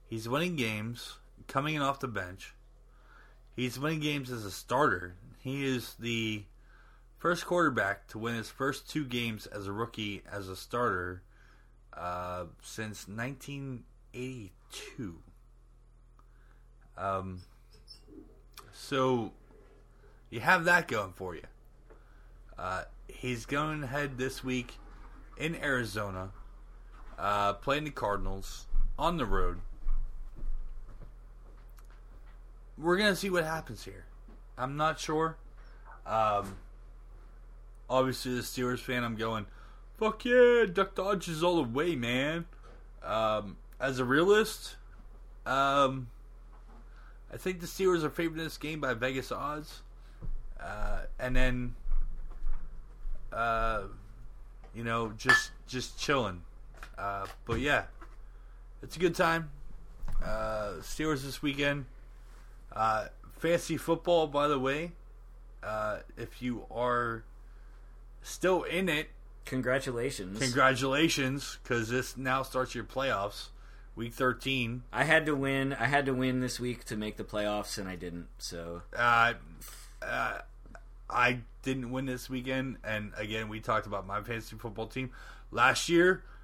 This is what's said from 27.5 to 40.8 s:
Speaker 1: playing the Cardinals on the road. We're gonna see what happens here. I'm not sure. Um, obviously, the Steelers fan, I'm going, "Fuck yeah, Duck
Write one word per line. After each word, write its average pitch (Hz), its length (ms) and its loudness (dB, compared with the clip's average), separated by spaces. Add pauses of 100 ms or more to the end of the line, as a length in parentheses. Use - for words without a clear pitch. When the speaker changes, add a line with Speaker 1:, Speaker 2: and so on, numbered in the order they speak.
Speaker 1:
playing 143 320 0
the 147 60 -6
Cardinals 98 760 -2 (320)
on 170 180 4
the 131 80 2
road. 90 340 4 (3250)
We're 170 200 4
gonna 208 180 6
see 202 140 -2
what 175 140 4
happens 156 400 -4
here. 92 220 -14 (520)
I'm 135 200 -2
not 156 220 2
sure. 160 380 0 (680)
Um, 101 520 2 (1300)
obviously, 127 460 2
the 120 60 0
Steelers 123 380 -2
fan, 123 240 -2
I'm 117 120 -2
going, 110 300 -2 (520)
"Fuck 214 280 0
yeah, 240 460 10
Duck 196 240 2